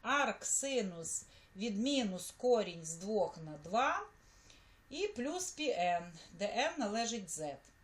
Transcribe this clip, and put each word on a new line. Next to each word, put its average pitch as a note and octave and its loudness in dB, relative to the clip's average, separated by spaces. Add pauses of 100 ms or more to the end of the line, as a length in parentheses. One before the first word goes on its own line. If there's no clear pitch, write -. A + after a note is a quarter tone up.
арк C4 2
синус G3 0 (320)
від G3+ -2
мінус A#3 0
корінь F#3 4
з E3 -6
двох F#3 0
на D3+ -10
два B3 2 (880)
і F4 -2
плюс E4+ -2
пі D4+ -2
n, F3 2 (200)
де F3 -4
n D4 0
належить A3 -2
z. D3 -4 (280)